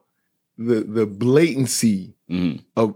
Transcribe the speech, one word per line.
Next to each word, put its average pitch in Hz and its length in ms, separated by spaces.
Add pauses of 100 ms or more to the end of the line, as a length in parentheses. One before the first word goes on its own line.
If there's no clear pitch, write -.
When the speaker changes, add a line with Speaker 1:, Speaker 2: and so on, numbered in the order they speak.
(560)
Speaker 1:
the, 113 260
the 107 240
blatancy 117 1080 (160)
Speaker 2:
Mm-hmm. 87 320 (160)
Speaker 1:
of, 110 180